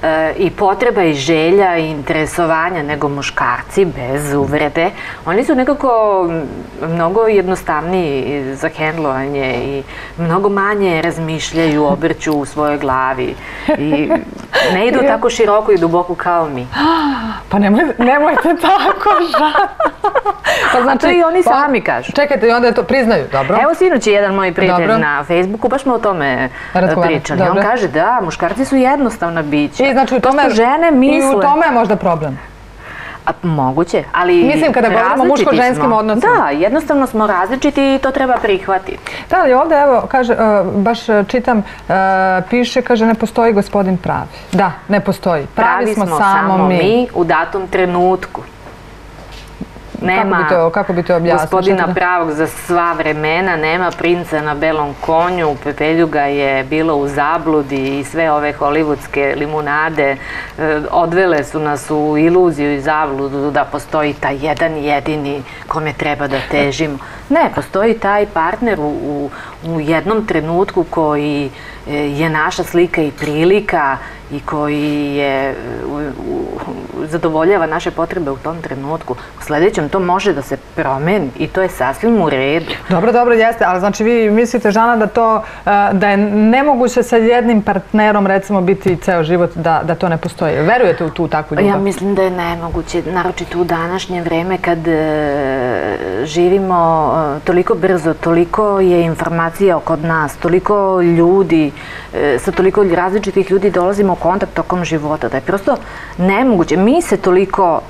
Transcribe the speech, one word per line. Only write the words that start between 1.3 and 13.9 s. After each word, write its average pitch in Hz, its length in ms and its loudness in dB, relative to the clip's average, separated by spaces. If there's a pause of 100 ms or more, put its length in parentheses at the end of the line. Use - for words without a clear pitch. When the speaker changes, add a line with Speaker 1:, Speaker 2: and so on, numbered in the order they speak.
Speaker 1:
i 160 120 -2
interesovanja 160 920 -2
nego 147 260 -4
muškarci, 139 800 -2
bez 139 480 -4
uvrede. 147 560 0 (360)
Oni 196 180 0
su 320 100 2
nekako, 269 340 0 (420)
m, 165 120 -4 (420)
mnogo 170 360 0
jednostavniji 165 1300 0
za 139 140 -4
hendlovanje 143 880 -4
i 135 260 -6 (360)
mnogo 175 300 0
manje 196 540 0
razmišljaju, 160 840 -2
obrću 156 480 -2
u 143 100 -2
svojoj 147 340 -2
glavi. 131 560 -2 (340)
I 208 420 0 (640)